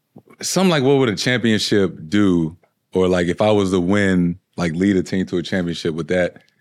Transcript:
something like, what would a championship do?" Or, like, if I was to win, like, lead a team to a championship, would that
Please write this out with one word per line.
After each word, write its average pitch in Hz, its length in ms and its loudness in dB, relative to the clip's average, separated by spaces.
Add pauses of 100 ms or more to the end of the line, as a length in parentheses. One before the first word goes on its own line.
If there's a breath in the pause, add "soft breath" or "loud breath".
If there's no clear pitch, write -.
(420)
something 185 280 0
like, 151 140 2
what 139 140 4
would 131 120 2
a 98 60 -2
championship 107 800 0 (100)
do?" 87 480 2 (380)
Or, 92 140 2
like, 90 200 0
if 87 140 -2
I 107 100 2
was 98 200 2
to 95 80 2
win, 92 580 2 (200)
like, 85 160 -4
lead 95 220 0
a 90 80 0
team 92 240 -4
to 92 100 -6
a 85 60 -4
championship, 85 520 -6
would 80 140 -6
that 90 340 -2 (180)